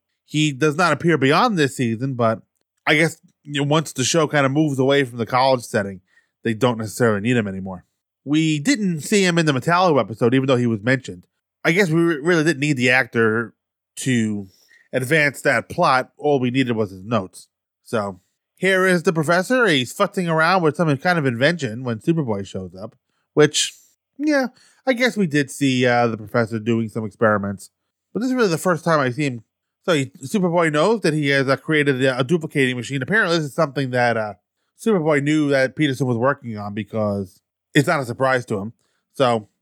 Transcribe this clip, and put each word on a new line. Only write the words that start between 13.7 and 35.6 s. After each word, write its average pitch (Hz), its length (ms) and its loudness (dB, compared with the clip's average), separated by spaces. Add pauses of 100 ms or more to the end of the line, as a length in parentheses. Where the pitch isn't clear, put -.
to 107 500 -2 (460)
advance 135 480 2
that 139 260 0
plot. 147 480 0
All 143 240 0
we 123 100 0
needed 120 280 0
was 107 140 -2
his 92 120 -18
notes. 104 460 -6 (340)
So 101 380 -6 (340)
here 185 320 2
is 180 160 2
the 190 80 2
professor. 175 560 2
He's 131 260 0
futzing 180 380 -2
around 165 300 2
with 151 160 0
some 160 180 2
kind 175 240 0
of 143 60 0
invention 131 580 -2
when 117 160 -4
Superboy 113 480 -2
shows 92 260 -12
up, 95 220 -16 (380)
which, 151 400 2 (460)
yeah, 277 280 0 (380)
I 262 80 2
guess 240 240 0
we 208 80 2
did 143 240 0
see, 127 380 0
uh, 120 180 4
the 110 120 -2
professor 110 420 -2
doing 113 280 0
some 110 160 -8
experiments. 104 680 -2 (420)
But 185 60 -6
this 254 100 -2
is 254 60 -2
really 240 120 2
the 160 120 -2
first 175 260 0
time 165 140 2
I 131 100 0
see 123 140 -4
him. 123 200 -6 (420)
So 190 80 0
he, 139 120 0 (180)
Superboy 170 480 0
knows 180 300 0
that 160 140 0
he 147 140 0
has, 139 200 2
uh, 135 80 2
created 143 480 0
a, 131 140 0
a 135 40 0
duplicating 139 520 -2
machine. 131 260 -6
Apparently 175 360 0
this 156 100 -4
is 127 80 -16
something 143 340 -2
that, 120 280 0
uh, 107 180 -6 (440)
Superboy 156 440 2
knew 151 260 0
that 131 260 0